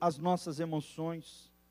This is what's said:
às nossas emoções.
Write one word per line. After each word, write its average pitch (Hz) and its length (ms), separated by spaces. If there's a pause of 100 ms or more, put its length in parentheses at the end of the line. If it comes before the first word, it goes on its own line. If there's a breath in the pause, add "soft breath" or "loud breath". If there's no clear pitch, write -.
às 170 160
nossas 175 420
emoções. 160 920 (200)